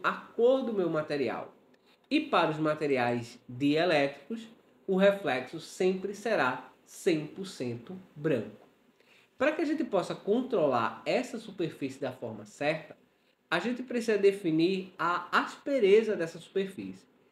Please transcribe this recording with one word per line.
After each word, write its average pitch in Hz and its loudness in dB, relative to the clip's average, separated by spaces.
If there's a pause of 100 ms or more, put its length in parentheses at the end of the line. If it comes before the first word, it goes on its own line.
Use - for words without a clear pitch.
a - 2
cor 254 2
do 226 -4
meu 185 0
material. 143 -2 (560)
E 285 2
para 170 2
os 151 -4
materiais 135 0 (100)
dielétricos, 147 0 (360)
o 190 0
reflexo 170 2
sempre 190 -2
será 143 0 (120)
cem 156 0
por 190 -10
cento 123 -8 (200)
branco. 147 -4 (720)
Para 285 2
que 320 -2
a - 0
gente 302 -2
possa 175 -2
controlar 165 0
essa 226 -2
superfície - -6
da 127 -4
forma 110 -10
certa, 156 -6 (520)
a 170 0
gente 247 -4
precisa 226 0
definir 185 2
a 175 -2
aspereza 220 4
dessa 165 -6
superfície. 190 -8 (260)